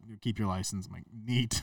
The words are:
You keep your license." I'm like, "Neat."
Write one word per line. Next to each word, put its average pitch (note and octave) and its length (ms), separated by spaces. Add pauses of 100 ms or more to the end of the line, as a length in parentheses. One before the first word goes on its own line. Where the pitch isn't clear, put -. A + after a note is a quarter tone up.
You G#2+ 100
keep A2 220
your G#2 80
license." F#2+ 400
I'm - 60
like, - 100 (100)
"Neat." A#2 500